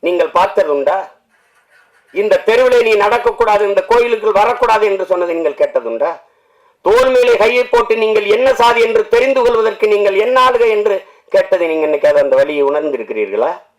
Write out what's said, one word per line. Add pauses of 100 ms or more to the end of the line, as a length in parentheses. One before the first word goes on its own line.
நீங்கள்
பார்த்ததுண்டா? (1160)
இந்த
தெருவிலே
நீ (100)
நடக்கக்கூடாது,
இந்த
கோயிலுக்குள்
வரக்கூடாது
என்று
சொன்னதை
நீங்கள்
கேட்டதுண்டா? (760)
தோல்
மேலே
கையை
போட்டு (100)
நீங்கள் (100)
என்ன
சாதி
என்று
தெரிந்து
கொள்வதற்கு
நீங்கள்
என்ன
ஆளுக (120)
என்று (360)
கேட்டதை
நீங்க
என்னைக்காவது
அந்த
வலியை
உணர்ந்திருக்கிறீர்களா? (260)